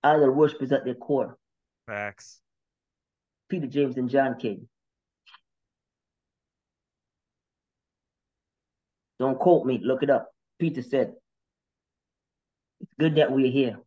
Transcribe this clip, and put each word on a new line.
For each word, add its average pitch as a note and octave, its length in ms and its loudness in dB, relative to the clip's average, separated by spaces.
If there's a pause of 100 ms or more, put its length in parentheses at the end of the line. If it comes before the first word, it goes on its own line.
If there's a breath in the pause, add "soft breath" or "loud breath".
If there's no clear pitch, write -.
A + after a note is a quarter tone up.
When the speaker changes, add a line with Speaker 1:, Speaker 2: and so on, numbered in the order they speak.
Speaker 1:
Idol D3 300 4
worship D3 300 2
is C3 100 -4
at C#3 120 0
their B2+ 100 -6
core. - 440 -4 (480)
Speaker 2:
Facts. G#2 540 -12 (1080)
Speaker 1:
Peter, D#3+ 200 -6
James, C3 300 -2
and B2+ 120 -4
John C3 300 0
came. A2 280 -8 (4000)
Don't C3 160 0
quote E3+ 300 4
me. B2+ 160 -2
Look B2+ 220 -2
it C#3 60 0
up. B2+ 180 2 (320)
Peter D3 200 -2
said, C3 320 -2 (1700)
"It's - 200 -20
good D#3 160 2
that C#3 160 4
we're C3+ 180 2
here. B2+ 260 -2 (100)